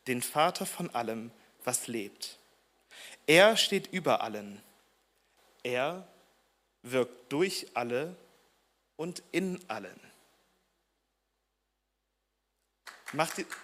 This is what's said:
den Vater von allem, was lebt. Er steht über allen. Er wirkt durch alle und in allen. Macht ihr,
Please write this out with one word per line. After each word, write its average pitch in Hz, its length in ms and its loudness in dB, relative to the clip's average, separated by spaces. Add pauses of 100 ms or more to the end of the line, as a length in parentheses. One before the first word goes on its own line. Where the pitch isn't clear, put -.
den 123 140 0
Vater 175 440 2
von - 280 -6
allem, 113 380 -4 (320)
was - 240 -4
lebt. 110 500 -8 (920)
Er 196 300 10
steht - 300 2
über 151 340 0
allen. 104 400 -8 (1000)
Er 143 440 -4 (760)
wirkt 123 500 -2
durch 180 440 0
alle 123 400 -2 (800)
und 170 260 -8 (100)
in 180 360 -2
allen. 104 320 -10 (3000)
Macht 160 280 -2
ihr, 170 60 -4 (180)